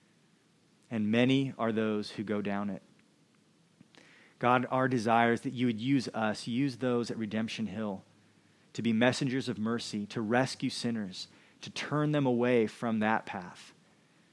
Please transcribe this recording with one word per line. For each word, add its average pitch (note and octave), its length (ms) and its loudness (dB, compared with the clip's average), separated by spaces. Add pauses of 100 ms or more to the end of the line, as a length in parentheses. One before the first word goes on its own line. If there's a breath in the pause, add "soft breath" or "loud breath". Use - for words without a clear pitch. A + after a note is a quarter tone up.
(880 soft breath)
and G#2+ 220 0
many C3 460 4
are A2+ 140 -2
those G#2+ 380 -2
who - 140 -8
go G#2 180 -2
down G2+ 300 -4
it. F#2 100 -10 (1600 loud breath)
God, B2 320 4
our C3 160 4
desire A#2 460 4
is A2 80 -2
that C3 120 -6
you B2 140 0
would A2 120 0
use B2+ 360 2
us, G#2+ 320 -2
use B2 300 -2
those A#2+ 340 0
at - 60 -6
Redemption A2 500 -4
Hill G2+ 360 -6 (680 soft breath)
to - 80 -8
be A#2 100 2
messengers B2 560 2
of G#2 120 -4
mercy, A2 480 -4
to - 120 -8
rescue B2 520 0
sinners, A2 560 -6 (340 soft breath)
to - 80 -14
turn D3+ 420 -2
them D3 140 2
away B2 400 4
from A2+ 360 -2
that A2 260 2
path, - 460 -14 (600 soft breath)